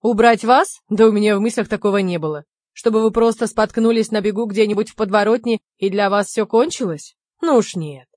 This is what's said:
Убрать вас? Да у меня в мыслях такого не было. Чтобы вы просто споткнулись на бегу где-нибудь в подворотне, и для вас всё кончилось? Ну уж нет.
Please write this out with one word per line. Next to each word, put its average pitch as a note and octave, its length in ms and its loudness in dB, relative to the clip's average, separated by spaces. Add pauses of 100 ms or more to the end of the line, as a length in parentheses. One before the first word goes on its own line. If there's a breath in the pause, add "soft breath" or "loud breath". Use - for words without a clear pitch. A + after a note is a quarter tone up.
Убрать A#3 420 2
вас? B3+ 460 2
Да A3 180 4
у A3 40 6
меня G#3 260 2
в G3+ 40 -2
мыслях A3+ 280 -4
такого G3+ 280 -2
не F#3 200 -2
было. D3+ 280 -8 (340)
Чтобы A3 220 0
вы A3 100 2
просто A3+ 360 0
споткнулись A3 640 0
на G#3+ 120 -2
бегу G#3 240 -4
где-нибудь G#3+ 460 -2
в - 40 -20
подворотне, A3 640 0 (200)
и F#3+ 100 -2
для G3 200 -2
вас G3+ 180 0
всё G#3+ 200 -4
кончилось? A3+ 720 -4 (240)
Ну D#4 160 2
уж - 180 -2
нет. D3 420 -12